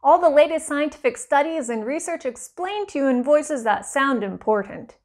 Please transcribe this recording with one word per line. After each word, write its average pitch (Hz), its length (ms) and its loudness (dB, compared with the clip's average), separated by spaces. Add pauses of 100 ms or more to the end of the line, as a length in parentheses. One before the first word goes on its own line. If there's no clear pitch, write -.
all 311 160 6
the 349 100 4
latest 302 380 2
scientific 285 500 -2
studies 294 520 0
and 226 160 -4
research 320 400 -6
explained 381 640 -8
to - 100 -6
you 277 80 0
in 247 160 2
voices 294 400 2
that 208 220 0
sound 269 360 0
important. 196 840 -4